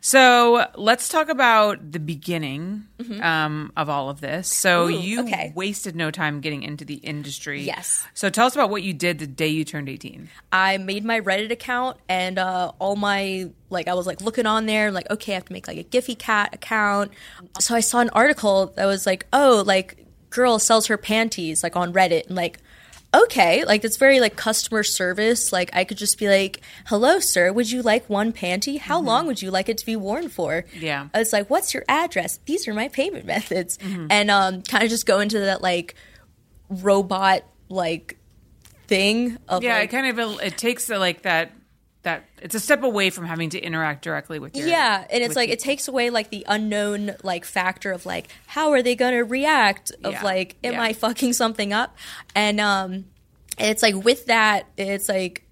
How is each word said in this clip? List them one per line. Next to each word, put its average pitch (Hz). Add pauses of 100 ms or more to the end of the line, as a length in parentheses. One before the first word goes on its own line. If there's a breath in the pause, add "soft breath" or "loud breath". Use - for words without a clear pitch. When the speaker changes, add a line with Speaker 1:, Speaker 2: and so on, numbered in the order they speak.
Speaker 1:
So 240
let's 220
talk 311
about 214
the 147
beginning, 165 (140)
Speaker 2:
Mm-hmm. 233
Speaker 1:
um, 151
of 151
all 143
of 143
this. 151
So 175
Speaker 2:
Ooh, 170
Speaker 1:
you 180
Speaker 2:
okay. 170
Speaker 1:
wasted 190
no 160
time 151
getting 147
into 147
the 143
industry. 143
Speaker 2:
Yes. -
Speaker 1:
So -
tell 226
us 254
about 262
what 202
you 190
did 165
the 151
day 139
you 156
turned 147
eighteen. - (220 loud breath)
Speaker 2:
I 190
made 196
my 226
Reddit 208
account, 247 (120)
and, 185
uh, 185
all 196
my, 196 (200)
like, 175
I 180
was, 180
like, 180
looking 226
on 220
there, 214
like, 190
"Okay, 208
I -
have 180
to -
make, 185
like, 165
a 165
Giphy 247
Cat 208
account." 202 (480 loud breath)
So -
I 233
saw 240
an 240
article 202
that 190
was 196
like, 190
"Oh, 254
like, 190 (240)
girl 240
sells 220
her 214
panties, 214
like, 170
on 180
Reddit," 175
and, 185
like, 175 (540 loud breath)
okay, 254
like, 208
that's 220
very, 269
like, 220
customer 220
service. 208
Like, 180
I 185
could 196
just 208
be 208
like, 196 (240 loud breath)
"Hello, 262
sir, 185
would 220
you 254
like 233
one 214
panty? 202
How 294
Speaker 1:
Mm-hmm. 311
Speaker 2:
long 262
would 247
you 190
like 190
it 220
to -
be 226
worn 220
for?" 165 (120)
Speaker 1:
Yeah. 147
Speaker 2:
I 208
was 220
like, 208
"What's 330
your -
address? 320
These 320
are 220
my 220
payment 330
methods." 185
Speaker 1:
Mm-hmm. 185
Speaker 2:
And, 208
um, 190
kinda 226
just 226
go 196
into 208
that, 196
like, 175 (720 soft breath)
robot, 190 (260)
like, 170 (680)
thing 220 (120)
of, 185
Speaker 1:
Yeah, 233
Speaker 2:
like 208
Speaker 1:
it -
kind 254
of, 220
it 196
takes 240
the, 220
like, 180
that, 165 (520)
that, 165 (180)
it's 180
a 220
step 285
away 208
from 175
having 165
to 175
interact 160
directly 156
with 139
your 285
Speaker 2:
Yeah, 262
and 240
it's 233
Speaker 1:
with 233
Speaker 2:
like, 240
it 233
Speaker 1:
people. -
Speaker 2:
takes 277
away, 247
like, 220
the 202
unknown, 208
like, 180
factor 185
of, 180
like, 175 (160 loud breath)
how 302
are 269
they 247
gonna 247
react 254 (140)
of, 196
Speaker 1:
Yeah, -
Speaker 2:
like, 190
am 240
Speaker 1:
yeah. 240
Speaker 2:
I 220
fucking 233
something 220
up? 220 (360 loud breath)
And, 208
um, 190 (520)
it's 214
like, 214
with 233
that, 214 (100)
it's 196
like 185